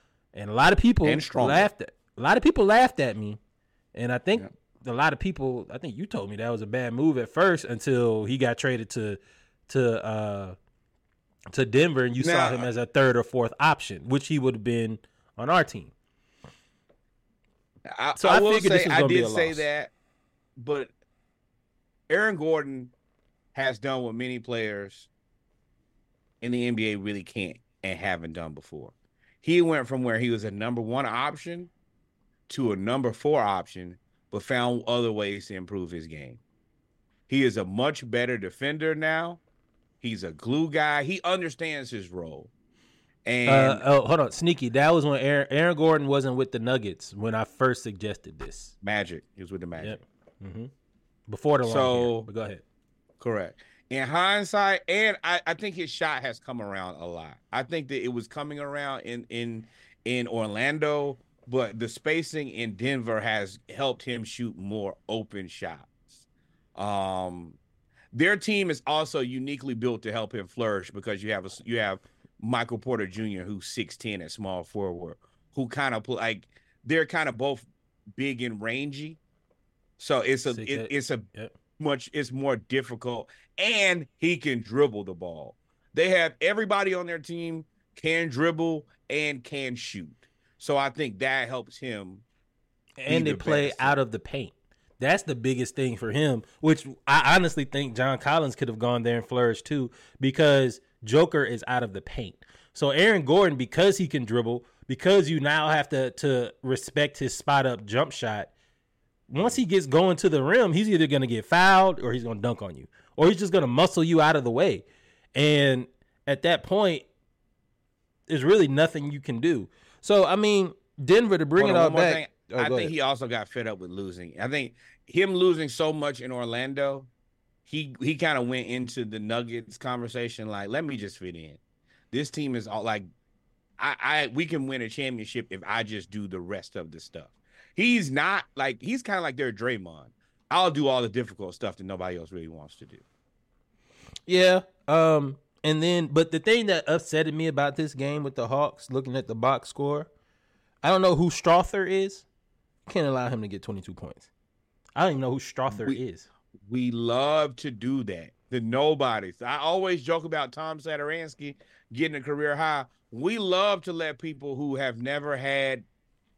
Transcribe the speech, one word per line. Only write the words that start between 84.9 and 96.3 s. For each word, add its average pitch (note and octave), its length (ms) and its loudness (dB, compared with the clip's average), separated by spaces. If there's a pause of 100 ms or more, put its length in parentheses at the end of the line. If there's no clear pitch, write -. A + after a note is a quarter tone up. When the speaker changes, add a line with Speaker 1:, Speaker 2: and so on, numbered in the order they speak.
Speaker 2:
the F#2 100 -10
ball. E2 420 -12 (380)
They E3+ 160 2
have, E3+ 320 4
everybody G3+ 500 0
on F3+ 140 -4
their E3+ 120 -8
team E3 460 -10 (320)
can E3 320 0
dribble D#3+ 580 0 (220)
and C#3+ 340 -4
can C3 340 -8
shoot. E2+ 500 -14 (320)
So D3 180 -2
I C#3 140 2
think B2 300 -8
that C3 280 -2
helps B2 300 -10
him G2+ 420 -10 (800)
Speaker 1:
And D#3 260 0
Speaker 2:
be D3+ 60 2
Speaker 1:
they C3+ 60 -2
Speaker 2:
the - 60 -14
Speaker 1:
play D3 260 2
Speaker 2:
best. - 120 -6
Speaker 1:
out C#3 180 4
of B2 140 2
the A2+ 60 -4
paint. - 340 -10 (460)
That's E3 240 2
the D3+ 120 -4
biggest B2+ 400 -2
thing B2+ 220 -2
for A2 160 -6
him, C3+ 300 2 (180)